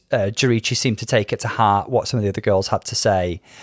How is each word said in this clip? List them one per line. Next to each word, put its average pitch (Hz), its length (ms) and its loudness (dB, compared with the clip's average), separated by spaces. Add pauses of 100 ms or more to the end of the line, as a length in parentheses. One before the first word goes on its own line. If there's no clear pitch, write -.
(120)
uh, 107 180 0
Jirichi 120 460 0
seemed 113 220 0
to - 80 -8
take 107 260 0
it 113 80 -4
to - 80 -4
heart 101 400 2
what 123 200 0
some 123 100 -2
of 107 60 0
the 101 40 2
other - 140 -4
girls 98 260 2
had - 160 -2
to - 100 -8
say. 90 460 0 (220)